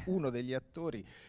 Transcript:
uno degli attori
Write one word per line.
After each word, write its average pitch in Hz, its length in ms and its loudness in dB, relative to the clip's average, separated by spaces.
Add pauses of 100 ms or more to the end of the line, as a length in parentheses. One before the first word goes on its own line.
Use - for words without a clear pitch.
uno 175 240 4
degli 123 240 0
attori 131 500 -2 (240)